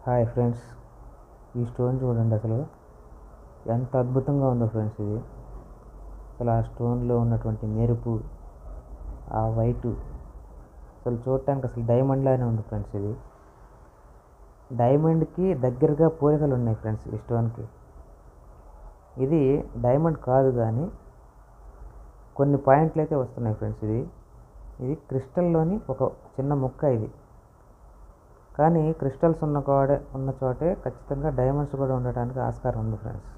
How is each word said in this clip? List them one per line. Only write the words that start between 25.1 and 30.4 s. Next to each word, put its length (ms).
క్రిస్టల్లోని 680
ఒక 180
చిన్న 180
ముక్క 180
ఇది. 120
కానీ 220
క్రిస్టల్స్ 440
ఉన్న 220
కాడ, 240
ఉన్న 220
చోటే 300